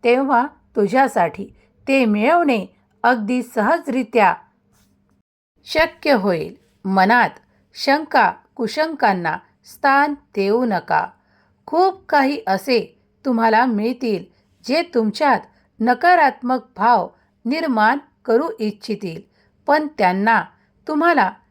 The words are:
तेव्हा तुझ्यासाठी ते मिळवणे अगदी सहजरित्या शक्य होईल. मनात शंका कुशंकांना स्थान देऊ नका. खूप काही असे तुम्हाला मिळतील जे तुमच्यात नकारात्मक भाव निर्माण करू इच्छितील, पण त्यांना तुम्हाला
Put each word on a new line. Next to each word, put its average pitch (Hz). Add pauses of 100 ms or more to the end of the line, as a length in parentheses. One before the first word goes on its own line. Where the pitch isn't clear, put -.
तेव्हा 254 (280)
तुझ्यासाठी 202 (320)
ते 269
मिळवणे 233 (380)
अगदी 240
सहजरित्या 247 (1300)
शक्य 320
होईल. 180 (300)
मनात 190 (440)
शंका 269 (220)
कुशंकांना 214 (280)
स्थान 285
देऊ 220
नका. 170 (580)
खूप 370
काही 285
असे 196 (260)
तुम्हाला 226
मिळतील 220 (400)
जे 294
तुमच्यात 240 (400)
नकारात्मक 254 (180)
भाव 214 (380)
निर्माण 254 (280)
करू 247 (100)
इच्छितील, 202 (460)
पण 302 (100)
त्यांना 196 (440)
तुम्हाला 302 (200)